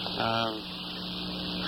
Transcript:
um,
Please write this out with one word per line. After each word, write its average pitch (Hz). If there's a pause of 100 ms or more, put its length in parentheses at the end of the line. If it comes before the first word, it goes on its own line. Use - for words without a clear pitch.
(220)
um, 113 (1080)